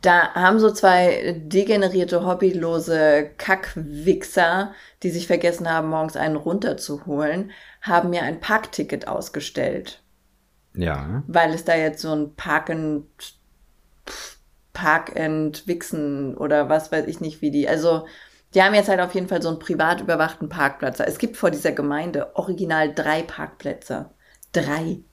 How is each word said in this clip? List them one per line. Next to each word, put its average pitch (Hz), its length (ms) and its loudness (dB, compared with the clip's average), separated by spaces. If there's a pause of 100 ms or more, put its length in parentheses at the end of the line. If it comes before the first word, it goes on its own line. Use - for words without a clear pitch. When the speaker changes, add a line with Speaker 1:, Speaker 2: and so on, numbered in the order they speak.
Speaker 1:
Da 175 320 6
haben 185 240 6
so 220 120 8
zwei 180 720 4
degenerierte, 185 800 2
hobbylose 165 1040 2 (120)
Kackwichser, 175 1300 0 (280)
die 180 80 -2
sich 170 160 -6
vergessen 170 420 0
haben, 160 220 0
morgens 160 260 -2
einen 156 200 -2
runterzuholen, 156 1120 -4 (320)
haben 175 300 2
mir 175 100 0
ein 151 180 -4
Parkticket - 680 -4
ausgestellt. - 960 -6 (720)
Speaker 2:
Ja. 82 500 -4
Speaker 1:
Weil 165 300 2
es 165 100 -6
da 175 80 2
jetzt 156 300 -2
so 160 100 -4
ein 151 220 -4
Park 156 340 -2
and, 156 360 -4 (1700)
Park 165 480 0
and 156 480 -2
Wichsen 147 720 -4
oder 147 320 2
was 156 200 2
weiß 156 180 -2
ich 165 120 -8
nicht, 156 220 -8
wie 147 100 0
die, 143 160 0
also 160 380 2 (480)
die 190 100 6
haben 202 100 4
jetzt 208 140 4
halt 190 140 2
auf 180 120 -2
jeden 180 140 -2
Fall 175 140 0
so 165 80 -2
einen 165 100 -4
privat 165 400 0
überwachten 160 480 -2
Parkplatz. 143 540 -2
Es - 160 -2
gibt - 180 -4
vor 175 160 0
dieser 147 220 -2
Gemeinde 147 640 -4
original 165 560 -2
drei 156 300 0
Parkplätze. - 880 -10 (420)
Drei. 165 460 -2 (140)